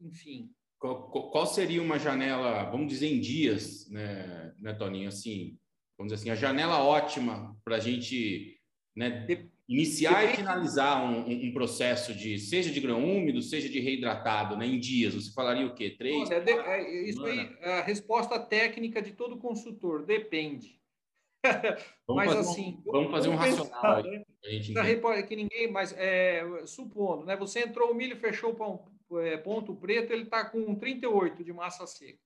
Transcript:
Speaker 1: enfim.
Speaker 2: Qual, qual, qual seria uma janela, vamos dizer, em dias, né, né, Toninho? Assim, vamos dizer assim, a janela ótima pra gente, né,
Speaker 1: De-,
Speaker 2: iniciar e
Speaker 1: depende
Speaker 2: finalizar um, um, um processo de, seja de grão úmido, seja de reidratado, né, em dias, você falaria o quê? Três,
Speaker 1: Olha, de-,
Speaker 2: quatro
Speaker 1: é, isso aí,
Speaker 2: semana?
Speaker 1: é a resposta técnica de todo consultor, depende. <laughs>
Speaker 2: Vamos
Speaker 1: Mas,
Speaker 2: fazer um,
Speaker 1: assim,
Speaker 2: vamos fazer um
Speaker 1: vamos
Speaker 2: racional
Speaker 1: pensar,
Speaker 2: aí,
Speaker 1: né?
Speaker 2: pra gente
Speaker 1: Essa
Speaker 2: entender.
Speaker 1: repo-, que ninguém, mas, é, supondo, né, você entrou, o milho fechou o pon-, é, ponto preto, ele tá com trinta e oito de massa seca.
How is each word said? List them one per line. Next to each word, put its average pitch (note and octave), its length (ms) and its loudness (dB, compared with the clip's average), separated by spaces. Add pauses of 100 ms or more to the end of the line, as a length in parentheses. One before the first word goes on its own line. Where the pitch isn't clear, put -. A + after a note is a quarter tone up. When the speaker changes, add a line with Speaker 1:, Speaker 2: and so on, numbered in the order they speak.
Speaker 1:
enfim. C3+ 500 -16 (280)
Speaker 2:
Qual, B2+ 320 -6
qual, - 200 -4
qual D#3+ 160 2
seria E3+ 340 0
uma D#3+ 180 0
janela, C3 680 0
vamos B2+ 240 -2
dizer, C3+ 200 -2
em C3+ 120 2
dias, A#2+ 680 0
né, F#2+ 680 -8
né, G#2+ 160 -8
Toninho? G2 340 -4
Assim, G2 500 -8 (380)
vamos G#2 160 -6
dizer G#2 100 -4
assim, A2+ 80 -2
a A2+ 40 2
janela C#3 500 2
ótima B2 800 2
pra A2+ 140 0
gente, A#2+ 800 -2 (380)
né, A#2 300 -2
Speaker 1:
De-, F3 240 -4 (180)
Speaker 2:
iniciar D#3 560 4
e G#3+ 40 6
Speaker 1:
depende B3+ 100 2
Speaker 2:
finalizar C#3+ 680 2
um, A#2+ 240 0
um, A#2+ 200 -2
um A#2+ 40 -2
processo B2 600 0
de, G#2 240 -4
seja E3 340 0
de C#3 80 -2
grão B2 240 2
úmido, E3 380 2
seja D3+ 260 -4
de C3 100 -4
reidratado, A2 800 0
né, A2+ 100 -2
em B2+ 140 0
dias, A#2+ 340 2
você G#2 180 -6
falaria B2+ 340 0
o B2 80 -6
quê? G2+ 220 -6
Três, C#3 340 0
Speaker 1:
Olha, E3+ 100 2
de-, A3 140 4
Speaker 2:
quatro A#3 180 -2
Speaker 1:
é, F3+ 360 -2
isso - 180 -4
aí, A#3+ 100 -2
Speaker 2:
semana? - 240 -6
Speaker 1:
é F3 180 -2
a E3+ 40 2
resposta A3+ 580 0
técnica A3+ 600 0
de G3 100 -10
todo A#3+ 240 -8
consultor, G3+ 720 -4
depende. D#3 760 -2 (600)
<laughs> - 640 0
Speaker 2:
Vamos - 200 2
Speaker 1:
Mas, E3 80 6
Speaker 2:
fazer - 20 6 (120)
um, - 40 2
Speaker 1:
assim, F#3 320 -6
Speaker 2:
vamos D3+ 260 2
fazer D3+ 180 2
um E3 80 2
Speaker 1:
vamos C4 220 4
Speaker 2:
racional - 220 -6
Speaker 1:
pensar, G#3+ 160 6
Speaker 2:
aí, - 220 0
Speaker 1:
né? G#3 60 -14 (180)
Speaker 2:
pra D3 80 -10
gente G#2+ 120 -2
Speaker 1:
Essa G#2+ 100 -6
Speaker 2:
entender. G#3+ 160 2
Speaker 1:
repo-, A3+ 380 2
que A3 100 -6
ninguém, A3+ 360 0
mas, G3 240 -2
é, F#3 480 4 (220)
supondo, G3+ 580 -4
né, F#3+ 100 -2
você G3 260 -2
entrou, A#3+ 300 4
o A#3 40 2
milho A#3+ 220 -2
fechou A3+ 340 0
o A3+ 40 0
pon-, G#3 300 -6 (360)
é, E3 180 0
ponto G#3 360 -4
preto, A3+ 380 0
ele A3+ 140 0
tá A3+ 180 0
com G#3+ 300 -2
trinta B3+ 320 -4
e - 20 2
oito F3 340 2
de E3+ 100 -12
massa F3 340 -8
seca. C3 400 -18